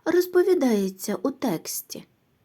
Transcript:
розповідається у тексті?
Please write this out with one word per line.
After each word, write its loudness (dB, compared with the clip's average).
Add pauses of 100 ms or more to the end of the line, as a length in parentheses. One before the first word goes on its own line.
розповідається 2
у -4
тексті? -6 (400)